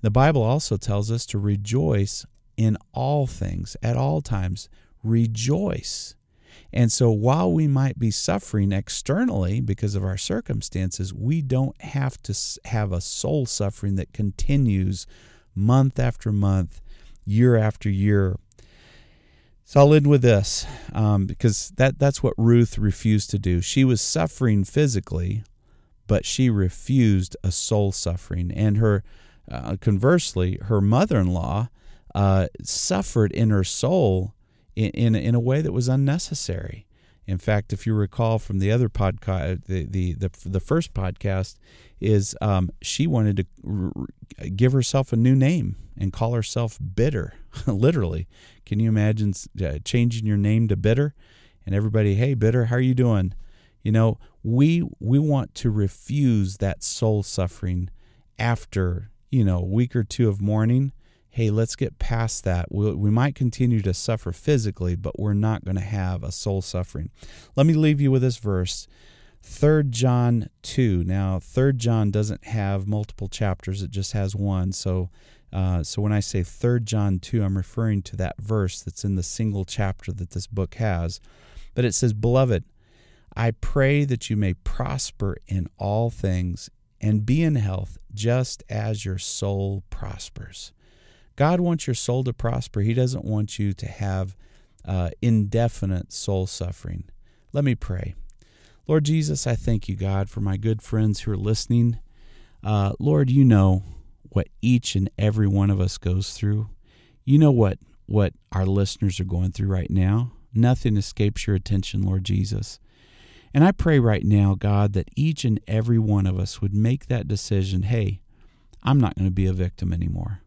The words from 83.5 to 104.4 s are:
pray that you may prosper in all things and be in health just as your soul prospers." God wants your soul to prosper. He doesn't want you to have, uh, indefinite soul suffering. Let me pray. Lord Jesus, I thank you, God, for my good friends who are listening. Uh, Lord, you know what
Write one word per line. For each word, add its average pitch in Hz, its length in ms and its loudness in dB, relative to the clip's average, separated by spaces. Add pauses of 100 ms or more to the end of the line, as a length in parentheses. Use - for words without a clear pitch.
pray 143 520 2
that 127 260 -4
you 110 60 0
may 101 180 2
prosper - 840 -6 (100)
in 95 200 -4 (100)
all 107 320 -2
things 90 600 -4 (300)
and 107 260 2
be 135 160 2
in 160 140 2
health 98 420 -4 (160)
just 117 560 -2
as 107 360 -6
your 95 120 -4
soul 98 720 -4
prospers." - 840 -12 (640)
God 170 240 2
wants 170 260 -2
your 123 80 -2
soul 123 300 -2
to 120 80 -4
prosper. 120 480 -4
He 110 120 0
doesn't 127 320 0
want 107 320 -4
you 101 160 -2
to - 140 -10
have, 95 480 -4 (500)
uh, 90 240 -2 (120)
indefinite 107 920 0
soul 95 340 -2
suffering. 87 600 -10 (460)
Let 143 120 -2
me 135 100 2
pray. 92 400 -6 (720)
Lord 151 200 2
Jesus, 151 420 0
I 120 80 0
thank 110 320 -2
you, 95 80 -4
God, 98 340 -2
for - 120 -8
my 98 160 -2
good 107 240 -2
friends 107 400 0
who 110 100 -4
are 98 60 -2
listening. 113 640 0 (640)
Uh, 101 380 0
Lord, 143 320 2
you 135 140 8
know 95 360 8 (420)
what - 260 -4 (120)